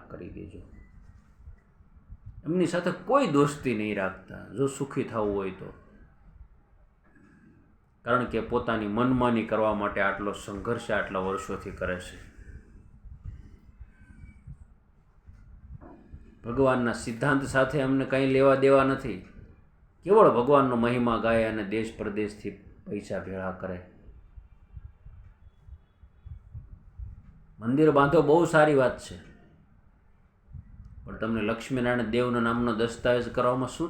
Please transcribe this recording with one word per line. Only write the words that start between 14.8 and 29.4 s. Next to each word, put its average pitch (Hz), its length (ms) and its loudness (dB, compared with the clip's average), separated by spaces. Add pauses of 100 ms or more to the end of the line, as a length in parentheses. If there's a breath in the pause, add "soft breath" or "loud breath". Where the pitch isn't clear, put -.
ભગવાનના 123 600 2
સિદ્ધાંત 139 380 0
સાથે 135 400 0
અમને 135 220 0
કંઈ 135 300 0
લેવા 135 320 6
દેવા 135 180 6
નથી. 131 340 -2 (880)
કેવળ 196 240 8
ભગવાનનો 127 460 4
મહિમા 120 420 2
ગાય 113 300 2
અને 110 160 -4
દેશ 110 340 -4
પરદેશથી 104 600 -6 (280)
પૈસા 98 380 -8
ભેળા 92 360 -8
કરે. 90 220 -8 (3750)
મંદિર 139 340 4
બાંધો, 143 300 6
બહુ 156 240 6
સારી 151 340 6
વાત 123 180 2
છે, - 180 -16 (1800)